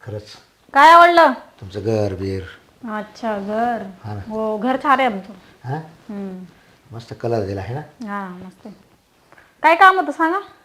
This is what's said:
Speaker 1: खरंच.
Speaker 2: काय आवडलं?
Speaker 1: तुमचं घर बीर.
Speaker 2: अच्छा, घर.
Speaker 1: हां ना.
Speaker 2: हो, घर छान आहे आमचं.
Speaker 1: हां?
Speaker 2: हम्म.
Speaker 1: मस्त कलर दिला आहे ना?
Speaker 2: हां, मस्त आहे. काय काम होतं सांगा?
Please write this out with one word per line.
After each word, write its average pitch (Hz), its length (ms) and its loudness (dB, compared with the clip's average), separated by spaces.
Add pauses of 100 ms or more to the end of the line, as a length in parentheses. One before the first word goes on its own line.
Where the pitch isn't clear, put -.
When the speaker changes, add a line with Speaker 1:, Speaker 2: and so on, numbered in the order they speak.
Speaker 1:
खरंच. 104 200 -12 (520)
Speaker 2:
काय 302 180 8
आवडलं? 339 400 8 (280)
Speaker 1:
तुमचं 101 200 -12
घर 104 340 0
बीर. 95 280 -6 (460)
Speaker 2:
अच्छा, 214 500 -8
घर. 220 440 -4 (220)
Speaker 1:
हां 208 120 -8
ना. 202 140 -10
Speaker 2:
हो, 220 280 -6
घर 254 240 -2
छान 269 180 2
आहे 262 80 2
आमचं. 196 240 -8 (320)
Speaker 1:
हां? 139 160 -6
Speaker 2:
हम्म. 185 640 -14 (500)
Speaker 1:
मस्त 117 260 -16
कलर 113 260 -4
दिला 98 140 -8
आहे 95 140 -10
ना? 147 60 -10 (280)
Speaker 2:
हां, 202 220 -10
मस्त 185 360 -20
आहे. 202 80 -20 (880)
काय 320 120 4
काम 381 220 6
होतं 302 160 -4
सांगा? 330 260 -2 (260)